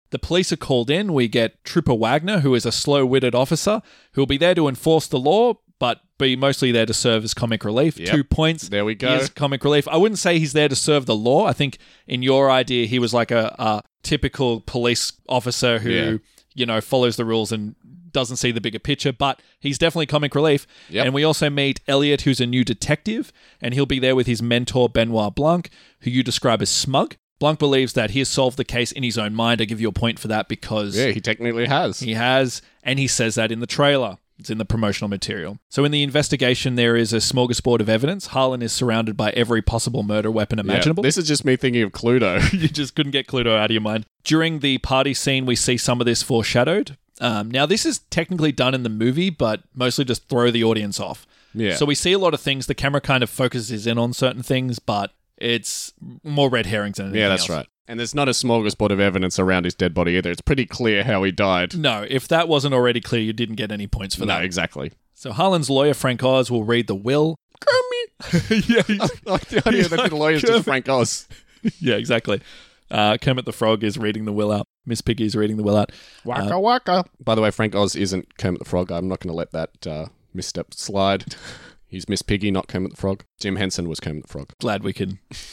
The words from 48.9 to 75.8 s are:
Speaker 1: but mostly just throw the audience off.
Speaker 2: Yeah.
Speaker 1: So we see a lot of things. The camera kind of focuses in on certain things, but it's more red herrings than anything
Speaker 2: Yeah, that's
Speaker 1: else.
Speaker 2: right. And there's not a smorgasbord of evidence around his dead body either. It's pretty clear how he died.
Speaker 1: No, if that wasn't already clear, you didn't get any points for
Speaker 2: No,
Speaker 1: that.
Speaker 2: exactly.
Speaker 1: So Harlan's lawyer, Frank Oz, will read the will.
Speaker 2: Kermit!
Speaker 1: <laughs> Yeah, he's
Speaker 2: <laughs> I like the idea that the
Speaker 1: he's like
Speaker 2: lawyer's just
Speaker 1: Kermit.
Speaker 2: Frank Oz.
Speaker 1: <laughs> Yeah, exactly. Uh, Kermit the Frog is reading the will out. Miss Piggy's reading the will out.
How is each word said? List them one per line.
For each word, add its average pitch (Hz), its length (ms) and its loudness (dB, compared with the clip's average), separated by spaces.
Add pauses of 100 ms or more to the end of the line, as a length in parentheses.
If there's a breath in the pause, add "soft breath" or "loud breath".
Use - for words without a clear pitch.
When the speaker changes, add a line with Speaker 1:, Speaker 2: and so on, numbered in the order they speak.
Speaker 1:
but 113 320 -2 (140)
mostly 127 280 0
just 123 240 -4
throw 123 220 4
the 113 140 2
audience 110 360 0
off. - 280 -10 (260 soft breath)
Speaker 2:
Yeah. 104 220 0
Speaker 1:
So 147 100 2
we 143 100 2
see 175 160 0
a 196 80 2
lot 180 140 2
of 143 80 -4
things. 135 240 -2
The 139 100 -2
camera 139 260 0
kind 131 220 2
of 113 60 -4
focuses 117 560 -4
in 117 140 0
on 117 140 0
certain 127 280 -2
things, 127 380 -2
but 104 320 -4 (320)
it's - 500 -4 (300)
more 143 260 2
red 117 160 0
herrings 104 320 -4
than 98 100 -8
anything 101 140 -2
Speaker 2:
Yeah, 101 80 4
that's 92 140 2
Speaker 1:
else. - 60 -4
Speaker 2:
right. 78 180 -4 (200)
And 117 120 -10
there's 117 160 -6
not 143 140 0
a - 20 0
smorgasbord 110 600 0
of 98 100 0
evidence 92 360 0
around 92 280 2
his 87 100 -2
dead 90 180 0
body 87 220 0
either. 90 160 0
It's 87 100 -6
pretty 135 240 0
clear 107 380 0
how 104 200 0
he 98 80 2
died. 92 460 0
Speaker 1:
No, 117 320 -2
if 131 200 -2
that 165 180 2
wasn't 143 260 2
already 123 280 2
clear, 117 200 -2
you 110 120 -2
didn't 110 220 -4
get 104 180 -6
any 101 140 -8
points 98 280 -4
for 92 100 -8
Speaker 2:
No, 95 100 0
Speaker 1:
that. 82 100 -2
Speaker 2:
exactly. 82 480 -4 (200)
Speaker 1:
So 123 200 -12
Harlan's 165 360 2
lawyer, 139 240 4
Frank 127 300 -2
Oz, 131 260 4
will 117 140 0
read 117 240 2
the 101 80 -2
will. 147 400 0 (240)
Speaker 2:
Kermit! 480 1040 0
Speaker 1:
<laughs> - 60 -6
Yeah, 233 180 6
he's 214 140 -2
Speaker 2:
<laughs> - 260 -4
I - 40 -12
like 180 160 -4
the - 200 0
idea 233 160 4
that 175 60 0
the 165 80 0
Speaker 1:
he's - 60 2
like 190 100 0
Speaker 2:
lawyer's 156 280 2
just 156 120 4
Speaker 1:
Kermit. 233 120 2
Speaker 2:
Frank 131 240 -2
Oz. 123 440 0
Speaker 1:
<laughs> - 460 -8
Yeah, 123 160 2
exactly. 113 460 0 (500 loud breath)
Uh, 107 260 2
Kermit 127 280 0
the 113 80 -8
Frog 110 300 2
is 107 140 -2
reading 107 280 -4
the 104 80 -4
will 104 180 0
out. 104 140 -2 (200)
Miss 117 160 -4
Piggy's 107 340 -2
reading 107 220 0
the 107 60 -2
will 101 140 4
out. 104 140 0 (340 loud breath)